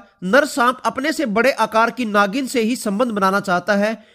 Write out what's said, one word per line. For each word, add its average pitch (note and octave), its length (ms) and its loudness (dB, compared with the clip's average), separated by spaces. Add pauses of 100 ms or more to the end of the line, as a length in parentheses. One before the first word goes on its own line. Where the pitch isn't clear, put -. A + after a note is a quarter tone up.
(260)
नर B3+ 220 4
सांप B3 380 0
अपने C4 280 -2
से D#4 140 -2
बड़े A#3 260 2
आकार A3+ 380 0
की A#3+ 160 -4
नागिन G#3 400 0
से B3 140 -2
ही A3+ 140 0
संबंध A#3 360 -2
बनाना G3 280 0
चाहता G3 360 0
है, G#3+ 220 0 (180)